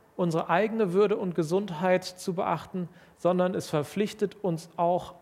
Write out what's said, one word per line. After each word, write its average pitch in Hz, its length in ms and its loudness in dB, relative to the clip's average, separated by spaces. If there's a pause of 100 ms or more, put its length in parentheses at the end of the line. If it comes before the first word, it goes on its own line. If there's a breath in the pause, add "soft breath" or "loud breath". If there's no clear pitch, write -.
(180 loud breath)
unsere 165 320 0
eigene 208 420 2
Würde 202 240 4
und 185 200 -4
Gesundheit 185 680 0
zu - 300 -8
beachten, 180 560 -4 (280 loud breath)
sondern 180 380 2
es - 140 -6
verpflichtet 190 720 -2
uns 165 340 -4
auch 175 460 0